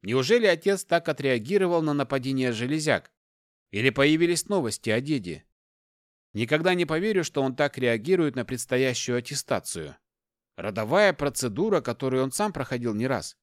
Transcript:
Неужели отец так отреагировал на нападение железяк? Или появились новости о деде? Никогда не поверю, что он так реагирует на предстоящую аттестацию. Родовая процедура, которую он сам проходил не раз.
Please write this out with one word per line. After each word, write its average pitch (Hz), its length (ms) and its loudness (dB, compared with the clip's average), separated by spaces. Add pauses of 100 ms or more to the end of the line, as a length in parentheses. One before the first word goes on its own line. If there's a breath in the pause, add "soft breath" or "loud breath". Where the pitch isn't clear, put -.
Неужели 135 440 2
отец 185 380 2
так 170 240 0
отреагировал 160 720 0
на 151 120 0
нападение 135 580 0
железяк? 127 600 -2 (580)
Или 117 200 2
появились 160 580 2
новости 135 420 -2
о 110 100 2
деде? 113 440 -4 (880)
Никогда 151 420 2
не 175 120 0
поверю, 180 380 0
что 147 180 -2
он 135 120 -2
так 143 240 0
реагирует 131 560 2
на 127 100 -4
предстоящую 127 760 -2
аттестацию. 95 800 -6 (600)
Родовая 110 560 2
процедура, 143 680 -2
которую 131 440 -2
он 135 80 -4
сам 208 200 -2
проходил 120 420 -4
не 110 120 -2
раз. 127 360 -4